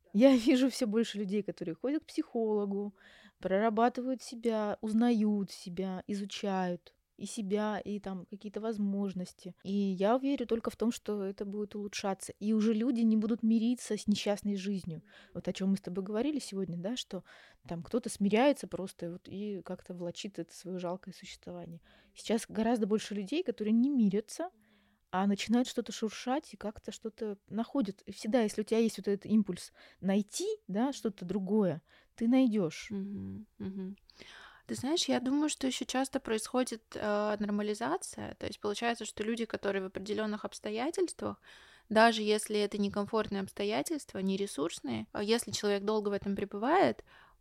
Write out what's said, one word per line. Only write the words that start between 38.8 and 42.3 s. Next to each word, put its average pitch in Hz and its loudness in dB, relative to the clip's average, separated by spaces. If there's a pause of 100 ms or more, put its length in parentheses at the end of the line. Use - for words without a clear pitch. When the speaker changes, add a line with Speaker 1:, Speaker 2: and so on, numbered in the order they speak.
Speaker 2:
что - -8
люди, 226 -2
которые 196 -2
в - -6
определенных 208 -4
обстоятельствах, 220 -4 (480)
даже 220 6
если 208 2